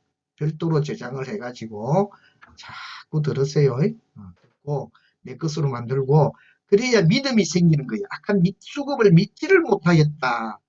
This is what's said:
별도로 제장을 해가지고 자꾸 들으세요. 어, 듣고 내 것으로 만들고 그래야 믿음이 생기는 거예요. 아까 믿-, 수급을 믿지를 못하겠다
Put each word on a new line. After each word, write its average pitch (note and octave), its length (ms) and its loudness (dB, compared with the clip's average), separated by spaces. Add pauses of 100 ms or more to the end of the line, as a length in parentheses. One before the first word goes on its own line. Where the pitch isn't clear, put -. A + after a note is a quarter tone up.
(380)
별도로 D#3 440 -2
제장을 B2 460 -8
해가지고 A#2+ 840 -6 (460)
자꾸 - 640 -10
들으세요. C3+ 540 0
어, B2+ 680 -6
듣고 - 500 -10 (300)
내 B2 160 -16
것으로 D3+ 320 -4
만들고 C3 640 0 (340)
그래야 A3+ 340 2
믿음이 A3+ 440 2
생기는 D#3+ 420 2
거예요. G#2+ 220 -6
아까 - 240 -6
믿-, G3 280 2
수급을 C4+ 500 0
믿지를 D4+ 500 4
못하겠다 D3 1080 0